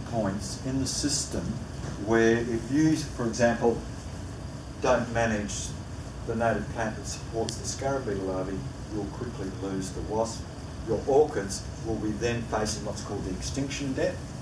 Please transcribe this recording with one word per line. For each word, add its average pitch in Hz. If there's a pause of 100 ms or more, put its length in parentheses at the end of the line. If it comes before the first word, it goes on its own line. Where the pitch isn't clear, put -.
(120)
points 101
in 131
the 131
system - (640)
where 113
if 117
you, 156
for -
example, 117 (1000)
don't 117
manage 113 (580)
the 113
native 113
plant 110
that -
supports -
the -
scarab 135
beetle 98
larvae, 95 (360)
you'll 104
quickly 98 (140)
lose 95
the -
wasp. 110 (440)
Your 107
orchids 131 (220)
will 113
be 107
then 117
facing 110
what's 101
called 104
the 92
extinction 139
debt. 160 (260)